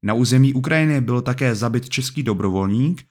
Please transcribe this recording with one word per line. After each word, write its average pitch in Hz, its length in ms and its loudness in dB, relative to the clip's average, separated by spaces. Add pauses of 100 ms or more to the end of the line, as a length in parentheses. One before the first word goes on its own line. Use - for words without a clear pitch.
Na 104 100 -2
území 127 400 4
Ukrajiny 147 460 0
byl 123 220 0
také 127 320 -2
zabit 120 340 -2
český 135 340 -6
dobrovolník 101 880 0